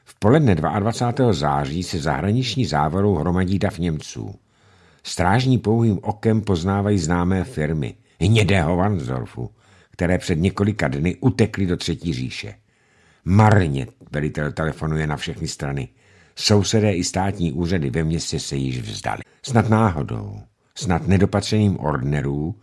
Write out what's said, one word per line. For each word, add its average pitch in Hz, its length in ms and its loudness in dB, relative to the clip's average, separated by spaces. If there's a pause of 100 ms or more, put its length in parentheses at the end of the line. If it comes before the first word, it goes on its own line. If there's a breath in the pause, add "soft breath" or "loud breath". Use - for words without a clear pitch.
V - 140 -20
poledne 123 360 6
dvaadvacátého 110 800 0
září 71 500 -2
se 90 160 -6
zahraniční 104 640 0
závorou 80 500 2
hromadí 90 440 0
dav 90 200 -2
Němců. 76 560 -6 (680 soft breath)
Strážní 117 560 2
pouhým 113 440 2
okem 110 380 0
poznávají 98 580 0
známé 87 460 2
firmy 76 500 -4 (260 soft breath)
hnědého 95 560 4
Varnsdorfu, 65 760 -4 (400 soft breath)
které 87 280 0
před 85 200 -2
několika 95 500 0
dny 71 280 -2
utekly 110 500 2
do 87 100 -2
Třetí 82 380 -4
říše. 62 400 -10 (720 soft breath)
Marně 92 640 4 (240)
velitel 73 420 -4
telefonuje 78 540 -4
na 76 100 -4
všechny 80 320 -8
strany. 69 400 -8 (480 soft breath)
Sousedé 104 580 2
i 85 100 -2
státní 92 480 -2
úřady 82 380 -2
ve 80 140 -2
městě 78 360 -4
se - 160 -6
již 65 240 -4
vzdali. 53 420 -8 (200 soft breath)
Snad 113 260 2
náhodou, 65 720 0 (340)
snad 82 320 -2
nedopatřením 98 760 2
ordnerů 71 800 -2